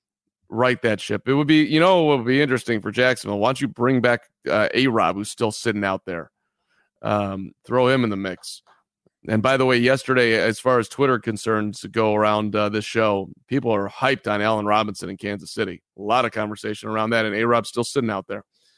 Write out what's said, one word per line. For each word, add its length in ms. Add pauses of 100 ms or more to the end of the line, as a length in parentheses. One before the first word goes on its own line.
(480)
right 340
that 180
ship. 280
It 60
would 120
be, 180
you 160
know, 220
what 160
would 80
be 140
interesting 400
for 100
Jacksonville? 480
Why 100
don't 120
you 80
bring 320
back, 280 (200)
uh, 240
A-Rob, 440
who's 140
still 220
sitting 320
out 200
there? 260 (720)
Um, 500 (140)
throw 220
him 160
in 60
the 60
mix. 460 (640)
And 140
by 140
the 100
way, 100
yesterday, 640
as 200
far 180
as 100
Twitter 300
concerns 720
go 240
around, 400
uh, 140
this 160
show, 440 (200)
people 260
are 140
hyped 420
on 100
Allen 240
Robinson 460
in 60
Kansas 340
City. 320 (160)
A 40
lot 220
of 60
conversation 580
around 220
that, 160
and 80
A-Rob's 340
still 160
sitting 260
out 180
there. 160 (340)